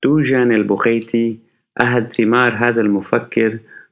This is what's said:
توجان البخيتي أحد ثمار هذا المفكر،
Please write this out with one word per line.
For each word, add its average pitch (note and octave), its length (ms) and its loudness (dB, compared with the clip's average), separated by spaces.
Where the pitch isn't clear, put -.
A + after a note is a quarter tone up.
توجان C3 500 2
البخيتي A2+ 880 0
أحد A#2+ 320 -2
ثمار A#2+ 360 2
هذا A#2 320 0
المفكر، A2+ 760 -2